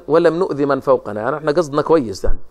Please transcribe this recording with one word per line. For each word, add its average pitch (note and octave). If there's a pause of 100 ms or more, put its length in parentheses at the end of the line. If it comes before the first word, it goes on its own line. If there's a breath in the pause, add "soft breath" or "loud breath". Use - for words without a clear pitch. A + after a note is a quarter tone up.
"ولم E3
نؤذي D3
من C#3
فوقنا"، A2
يعني C3+
احنا D3+
قصدنا D3
كويس، C#3+
يعني - (120)